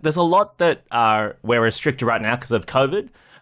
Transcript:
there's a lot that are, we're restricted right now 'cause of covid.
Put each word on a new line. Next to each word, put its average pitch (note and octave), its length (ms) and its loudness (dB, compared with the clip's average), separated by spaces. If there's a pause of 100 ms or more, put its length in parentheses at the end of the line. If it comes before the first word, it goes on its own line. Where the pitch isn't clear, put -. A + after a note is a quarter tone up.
there's D#3 140 -2
a F3+ 40 0
lot F#3 380 0
that E3 320 0
are, G#2+ 500 0
we're A#2 220 0
restricted B2+ 440 -2
right A2+ 140 0
now A2 140 -2
'cause B2+ 160 -8
of A2 160 -2
covid. C#3+ 420 -2 (320)